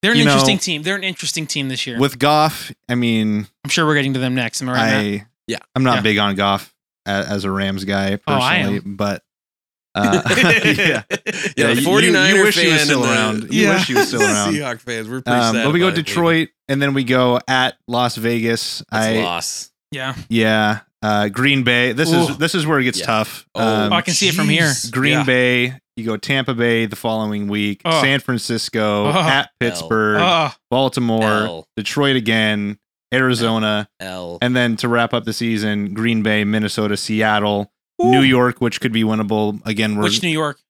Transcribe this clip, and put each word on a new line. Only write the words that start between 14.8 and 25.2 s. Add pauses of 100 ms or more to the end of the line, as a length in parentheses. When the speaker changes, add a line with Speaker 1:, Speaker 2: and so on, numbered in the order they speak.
Speaker 3:
fans,
we're
pretty
Speaker 2:
Um,
Speaker 3:
sad
Speaker 2:
but
we
go
Speaker 3:
about
it,
Speaker 2:
Detroit, (200)
and
then
we
go
at (120)
Las
Vegas.
Speaker 3:
That's
Speaker 2:
I
Speaker 3:
a
loss. (200)
Speaker 1:
Yeah. (160)
Speaker 2:
Yeah. (220)
Uh,
Green
Bay.
This
Speaker 1:
Ooh.
Speaker 2:
is,
this
is
where
it
gets
Speaker 3:
Yeah.
Speaker 2:
tough.
Speaker 3:
Oh, (200)
Speaker 2:
Um,
Speaker 1:
I
can
see
it
from
here.
Speaker 3:
jeez.
Speaker 2:
Green
Speaker 3:
Yeah.